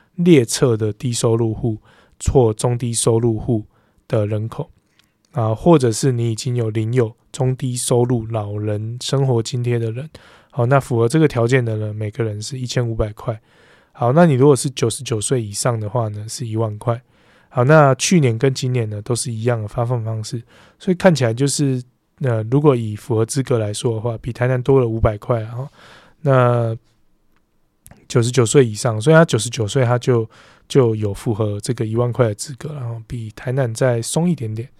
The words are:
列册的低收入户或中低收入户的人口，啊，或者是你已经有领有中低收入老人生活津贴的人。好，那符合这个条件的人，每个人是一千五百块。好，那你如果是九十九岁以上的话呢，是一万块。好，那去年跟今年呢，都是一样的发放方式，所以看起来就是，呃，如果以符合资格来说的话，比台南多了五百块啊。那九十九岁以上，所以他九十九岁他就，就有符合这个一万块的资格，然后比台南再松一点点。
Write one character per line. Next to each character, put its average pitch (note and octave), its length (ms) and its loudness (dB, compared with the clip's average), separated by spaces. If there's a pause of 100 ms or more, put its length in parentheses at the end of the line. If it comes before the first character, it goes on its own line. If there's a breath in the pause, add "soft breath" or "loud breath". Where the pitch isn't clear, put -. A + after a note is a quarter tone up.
(160 soft breath)
列 E3+ 280 6
册 A#2+ 320 2
的 G#2+ 160 -2
低 A#2+ 220 -6
收 A2+ 240 0
入 A2+ 160 0
户 A2 280 -4 (480 soft breath)
或 A#2+ 240 4
中 B2 240 -2
低 A#2 160 -4
收 A2+ 240 2
入 A2+ 220 0
户 G#2+ 260 -2 (440)
的 G#2+ 180 0
人 G#2+ 220 -4
口， - 200 -12 (640)
啊， A2 240 0
或 E3+ 220 6
者 B2+ 120 4
是 C3 220 0
你 A#2 180 -2
已 A2+ 60 -2
经 A#2+ 220 -4
有 A2+ 120 -2
领 A2 220 -2
有 A#2 240 0 (160)
中 C3 240 -2
低 B2+ 220 -6
收 B2 260 0
入 A#2+ 240 -2
老 G#2+ 300 -6
人 G#2+ 440 -6
生 C#3 240 -2
活 A#2+ 160 2
津 B2 220 -4
贴 A#2+ 160 -2
的 A2+ 140 -4
人。 C3+ 160 -12 (400 loud breath)
好， A#2+ 160 0
那 C3+ 120 4
符 C3 200 0
合 A#2 100 4
这 B2+ 100 0
个 D#3+ 80 4
条 A#2+ 220 2
件 B2+ 160 2
的 A2 140 -4
人， G#2+ 180 -6
每 G#2+ 160 -6
个 A#2 140 -4
人 G#2 160 -6
是 C3 180 -10
一 B2+ 60 -8
千 B2 200 -2
五 A2+ 80 -4
百 A2 200 -4
块。 A2 260 -8 (540 soft breath)
好， A#2+ 200 0
那 E3+ 120 8
你 D#3 80 4
如 C3 140 4
果 D3 80 6
是 C#3 140 -4
九 B2 200 -2
十 A#2 140 -10
九 A2+ 180 -4
岁 B2+ 200 -2
以 G#2 100 -8
上 A#2 280 -4
的 G#2+ 80 -6
话 A2+ 220 -4
呢， G#2 180 -10
是 A#2 200 -10
一 A2 80 -6
万 A2 220 -2
块。 A#2 220 -4 (500 soft breath)
好， B2 160 0
那 D3 300 6
去 - 260 2
年 A#2 160 2
跟 C3 160 2
今 B2+ 180 -4
年 A#2 180 -2
呢， G#2 120 -8
都 B2 120 -4
是 A#2+ 180 -4
一 A2 120 -6
样 A#2+ 180 0
的 G#2 60 -8
发 A#2+ 180 -4
放 A#2+ 180 -4
方 A2 200 -6
式， A#2 180 -10 (380 soft breath)
所 - 120 -6
以 F3+ 40 4
看 F3+ 180 4
起 B2+ 120 2
来 A2+ 80 0
就 C3+ 120 0
是， C3+ 380 -2 (380)
呃， A#2 220 0
如 B2 180 2
果 D3 120 6
以 A2 220 -2
符 A2 200 -4
合 A2 100 2
资 C3+ 180 -4
格 B2 160 0
来 G#2 140 -4
说 A#2+ 200 -2
的 A2 60 -4
话， A2+ 200 -6
比 - 120 -10
台 B2 160 -2
南 B2+ 160 0
多 C3+ 160 6
了 B2 80 2
五 A2+ 120 -4
百 A2+ 180 0
块 A#2 260 -4
啊。 A#2+ 260 -10 (520 loud breath)
那 A#2+ 540 2 (1300)
九 A#2+ 160 2
十 A#2+ 80 0
九 B2 140 4
岁 C3+ 200 6
以 A2 80 -4
上， G#2+ 260 -4
所 A2+ 120 2
以 D#3+ 40 8
他 E3 100 8
九 C3 120 -2
十 A2 120 -2
九 A2+ 180 -4
岁 C3 160 0
他 B2 160 2
就， A#2 280 2 (420 soft breath)
就 A#2+ 260 4
有 G#2 180 -4
符 A2+ 200 -4
合 G#2 260 -2
这 B2 140 -6
个 A#2 120 -4
一 A2 120 -4
万 A#2+ 140 0
块 A#2 180 2
的 G#2 60 -6
资 - 200 -12
格， D3+ 180 -12
然 C3 140 -10
后 A2+ 180 -10
比 A2+ 300 -10
台 - 160 -8
南 B2+ 220 -2
再 A#2+ 280 0
松 E3 280 0
一 F3 40 2
点 A2 220 -6
点。 A#2 120 -8 (120)